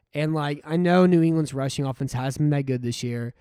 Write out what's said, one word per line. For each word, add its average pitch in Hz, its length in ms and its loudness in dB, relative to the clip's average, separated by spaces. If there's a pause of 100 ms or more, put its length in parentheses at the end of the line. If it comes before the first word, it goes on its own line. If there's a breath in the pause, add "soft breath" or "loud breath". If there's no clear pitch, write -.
(140)
And, 156 200 -2
like, 147 300 -4
I 156 120 -4
know 175 300 4
New 175 160 6
England's 160 320 2
rushing 135 320 -4
offense 131 260 -6
has 127 260 -4
been 151 120 2
that 143 160 0
good 127 160 -2
this 120 200 -6
year, 120 380 -6